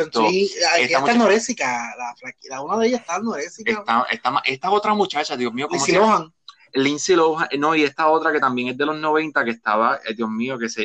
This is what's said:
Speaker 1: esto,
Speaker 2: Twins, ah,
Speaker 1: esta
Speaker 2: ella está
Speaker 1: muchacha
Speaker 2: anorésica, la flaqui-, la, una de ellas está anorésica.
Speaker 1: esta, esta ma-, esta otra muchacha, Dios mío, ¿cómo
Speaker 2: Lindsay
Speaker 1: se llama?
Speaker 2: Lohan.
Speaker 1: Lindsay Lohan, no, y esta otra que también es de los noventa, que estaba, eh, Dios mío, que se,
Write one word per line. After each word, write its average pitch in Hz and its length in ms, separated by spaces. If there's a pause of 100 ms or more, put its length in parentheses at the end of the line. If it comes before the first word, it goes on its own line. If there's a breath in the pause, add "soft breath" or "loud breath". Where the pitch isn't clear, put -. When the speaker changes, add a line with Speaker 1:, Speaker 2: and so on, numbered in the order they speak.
Speaker 1:
esto, - 180
Speaker 2:
Twins, 185 380
ah, - 20
Speaker 1:
esta - 180
Speaker 2:
ella 127 80
está 165 140
Speaker 1:
muchacha 233 180
Speaker 2:
anorésica, 156 800
la 120 180
flaqui-, - 320
la, 135 120
una 165 180
de 226 80
ellas 240 140
está 170 160
anorésica. 185 560
Speaker 1:
esta, 117 380
esta 127 200
ma-, 135 140
esta 135 260
otra 208 240
muchacha, 151 420
Dios 123 160
mío, 131 140
¿cómo 160 180
Speaker 2:
Lindsay 175 100
Speaker 1:
se 180 60
llama? 220 180
Speaker 2:
Lohan. 160 160 (400 loud breath)
Speaker 1:
Lindsay 143 420
Lohan, 160 320 (100)
no, 151 160
y 156 80
esta 147 260
otra 160 220
que 151 80
también 127 300
es 127 80
de 143 100
los 156 100
noventa, 156 480
que 117 60
estaba, 113 540
eh, 113 100
Dios 113 160
mío, 120 260
que 117 120
se, 113 160